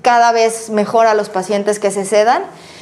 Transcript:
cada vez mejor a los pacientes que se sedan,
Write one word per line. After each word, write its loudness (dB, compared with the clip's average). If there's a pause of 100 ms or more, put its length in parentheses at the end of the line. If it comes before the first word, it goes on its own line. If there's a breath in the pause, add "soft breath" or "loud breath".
cada 2
vez -2
mejor 2
a 2
los -2
pacientes -4
que -2
se -6
sedan, 2 (380 loud breath)